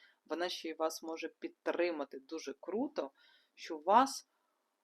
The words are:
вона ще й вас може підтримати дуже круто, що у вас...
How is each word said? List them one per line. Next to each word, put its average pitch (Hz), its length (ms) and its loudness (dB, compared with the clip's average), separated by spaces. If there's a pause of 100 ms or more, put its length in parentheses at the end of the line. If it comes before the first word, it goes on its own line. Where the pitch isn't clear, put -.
(240)
вона 170 240 -2
ще 170 200 -6
й 160 60 -6
вас 160 280 -2
може 160 260 -6
підтримати 160 880 -2
дуже 139 420 -10
круто, 196 500 -4 (440)
що - 220 -8
у 151 60 -10
вас... 233 460 6 (560)